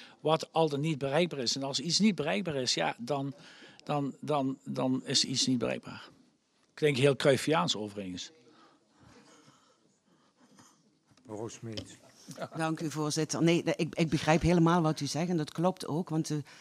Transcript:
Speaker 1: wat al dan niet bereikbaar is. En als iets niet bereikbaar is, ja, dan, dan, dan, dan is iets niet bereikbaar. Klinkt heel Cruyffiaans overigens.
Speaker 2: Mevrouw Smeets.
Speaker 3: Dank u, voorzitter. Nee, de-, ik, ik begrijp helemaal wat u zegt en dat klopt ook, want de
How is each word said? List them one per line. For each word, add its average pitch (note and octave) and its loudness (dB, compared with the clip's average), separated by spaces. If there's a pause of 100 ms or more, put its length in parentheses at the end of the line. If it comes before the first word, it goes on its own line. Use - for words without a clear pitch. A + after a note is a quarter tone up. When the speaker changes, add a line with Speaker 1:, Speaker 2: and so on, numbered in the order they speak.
(200)
Speaker 1:
wat D#3 0
al D#3+ 4
dan C#3 -2
niet D#3 0
bereikbaar C#3+ 0
is. A#2 0
En C3+ -4
als C3+ -4
iets D3+ 0
niet G3+ 6
bereikbaar E3+ -2
is, B2+ 0
ja, D#3 0
dan, C#3 -4 (500)
dan, C#3+ -4
dan, C3+ 0
dan C3 -2
is - 2
iets - 0
niet C3 2
bereikbaar. - -6 (640)
Klinkt D3 2
heel C#3 6
Cruyffiaans D3+ 2
overigens. G2+ -8 (3000)
Speaker 2:
Mevrouw A2 -10
Smeets. G#2+ -12 (580)
Speaker 3:
Dank D#3+ -2
u, D#3+ -4
voorzitter. D3+ -2
Nee, E3 4
de-, D#3+ 0
ik, - -4
ik D#3+ 2
begrijp D#3 2
helemaal E3+ 4
wat D#3 0
u C#3+ -4
zegt D#3 -4
en F3+ -2
dat D3+ -4
klopt F3+ -2
ook, E3 -4
want D#3 0
de D3+ -4 (180)